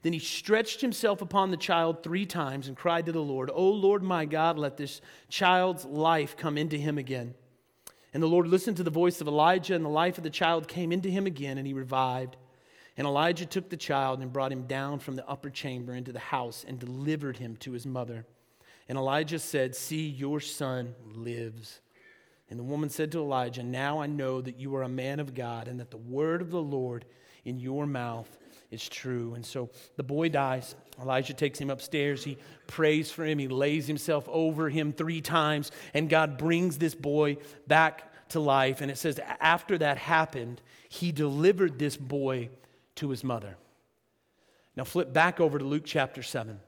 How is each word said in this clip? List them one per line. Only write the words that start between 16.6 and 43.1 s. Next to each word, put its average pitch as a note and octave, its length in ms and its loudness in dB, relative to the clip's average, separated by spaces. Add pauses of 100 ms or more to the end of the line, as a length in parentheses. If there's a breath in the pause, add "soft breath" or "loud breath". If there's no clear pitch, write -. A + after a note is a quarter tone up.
and B2+ 140 -10
delivered C3+ 600 -4
him A#2 180 -10
to B2+ 160 -10
his A#2+ 120 -8
mother. A#2 400 -6 (640 soft breath)
And C3+ 100 -4
Elijah D3 420 0
said, C3 360 0
'See, D#3 320 -4
your C#3 320 -4
son B2+ 560 -4 (180)
lives.' A2+ 680 -10 (680 soft breath)
And A#2 80 -12
the A#2+ 60 -8
woman D3 260 -2
said D#3 220 -4
to E3 80 -4
Elijah, B2+ 440 -2
'Now C#3 360 -2
I C#3+ 80 -4
know C3+ 320 -2
that B2+ 180 -8
you C3+ 200 -6
are C3 60 -2
a B2 60 -4
man C3 300 -4
of C3+ 160 -6
God A#2 320 -6
and B2 140 -8
that A#2 100 -14
the - 60 -14
word D3 440 -2
of E3+ 100 -6
the F3 100 0
Lord B2+ 420 -4 (400 soft breath)
in B2 160 -6
your C3+ 260 -4
mouth A#2+ 540 -6 (320 loud breath)
is - 180 -10
true.'" A#2+ 460 -6
And A#2+ 100 -12
so B2 240 -8 (280 loud breath)
the C#3+ 60 -4
boy D3 260 2
dies. C3 440 0 (260)
Elijah C3 360 0
takes C#3+ 260 0
him C#3 80 -2
upstairs. C#3+ 540 -2
He C3+ 160 -8 (260 loud breath)
prays D#3 460 4
for E3 120 -8
him. D#3 140 2
He C#3 100 -2
lays C#3 380 2
himself D3 440 0
over D#3+ 420 2
him D3+ 220 0
three E3 280 -2
times. D3+ 500 2 (220 loud breath)
And D3+ 160 2
God D#3 300 4
brings E3+ 400 2
this E3 160 2
boy D3 420 2 (300 loud breath)
back D#3 600 4
to E3 100 -2
life. C3+ 420 4
And C#3 80 -2
it C3 80 -6
says, D3+ 220 -2 (200)
after E3+ 380 4
that C#3+ 220 2
happened, C#3 600 0 (280 loud breath)
he E3+ 240 -2
delivered D3+ 680 4
this C#3+ 200 -2
boy C3 520 -2 (460 soft breath)
to D3 140 -4
his B2+ 140 -4